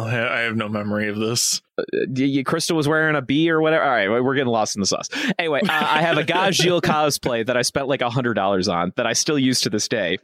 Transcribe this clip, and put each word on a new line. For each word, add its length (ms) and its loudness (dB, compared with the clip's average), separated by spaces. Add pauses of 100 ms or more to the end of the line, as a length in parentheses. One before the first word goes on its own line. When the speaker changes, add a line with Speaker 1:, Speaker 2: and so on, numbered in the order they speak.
Speaker 1:
I, 360 -2
I 0 -
have 160 -2
no 120 -2
memory 400 -2
of 100 -4
this. 440 -2 (160)
Speaker 2:
Uh, 40 -2 (260)
y-, 160 -2 (120)
y-, 80 0
Krista 280 -2
was 140 0
wearing 300 2
a 60 -2
bee 280 2
or 120 2
whatever. 200 2
All 80 2
right, 320 2
we're 120 0
getting 180 0
lost 240 0
in 40 -2
the 60 0
sauce. 220 -2 (300)
Anyway, 240 0
uh, 100 0
I 300 2
have 160 2
a 40 2
Gajiel 600 2
Speaker 1:
<laughs> 0 -
Speaker 2:
cosplay 640 0
that 100 0
I 60 2
spent, 260 -4
like, 140 -2
a 80 0
hundred 240 0
dollars 340 2
on 280 0
that 100 0
I 80 0
still 240 0
use 240 2
to 80 -2
this 180 -2
day. 340 -2